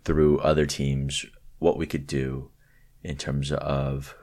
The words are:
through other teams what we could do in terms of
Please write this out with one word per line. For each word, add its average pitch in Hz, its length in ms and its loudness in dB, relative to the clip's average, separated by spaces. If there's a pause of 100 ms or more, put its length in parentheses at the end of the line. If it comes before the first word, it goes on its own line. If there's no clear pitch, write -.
through 76 360 6
other 76 260 4
teams 69 580 -2 (340)
what 82 200 2
we 82 80 -2
could 71 200 -6
do 65 440 -4 (520)
in 71 140 -8
terms 69 340 -4
of 69 720 -2